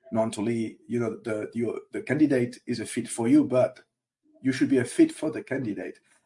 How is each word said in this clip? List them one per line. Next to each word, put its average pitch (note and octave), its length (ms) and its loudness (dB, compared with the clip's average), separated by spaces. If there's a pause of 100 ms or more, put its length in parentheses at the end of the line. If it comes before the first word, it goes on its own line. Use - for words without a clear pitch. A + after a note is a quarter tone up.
(120)
not A2+ 260 0
only, A2 500 -2
you A#2+ 120 -2
know, G#2+ 240 -2
the, G#2+ 300 -4
your, A2+ 260 -2 (140)
the G#2 80 -6
candidate B2+ 640 2
is A2 160 -4
a G2+ 40 -4
fit - 220 -6
for A#2 220 -2
you, D3 160 6
but - 340 0 (640)
you C3 100 0
should B2+ 180 0
be C3 100 4
a A#2+ 40 0
fit D#3+ 300 4
for D3+ 180 -4
the G#2+ 100 -8
candidate. G2 580 -6 (260)